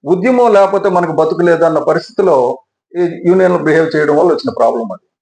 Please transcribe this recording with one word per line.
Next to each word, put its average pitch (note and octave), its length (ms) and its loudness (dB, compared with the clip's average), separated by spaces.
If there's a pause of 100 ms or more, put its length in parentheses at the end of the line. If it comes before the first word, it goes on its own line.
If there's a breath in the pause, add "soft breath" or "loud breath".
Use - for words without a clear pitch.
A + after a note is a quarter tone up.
ఉద్యమం A3+ 480 2
లేకపోతే G3 360 2
మనకు F3 220 -2
బతుకు D#3+ 300 -2
లేదన్న E3 380 2
పరిస్థితిలో D3 800 -2 (380)
ఈ E3+ 280 -4
యూనియన్లు F3+ 320 2
బిహేవ్ D#3 380 0
చేయడం D3+ 200 0
వల్ల E3+ 140 2
వచ్చిన C3 280 -4
ప్రాబ్లం A2+ 340 -2
అది. - 180 -16 (120)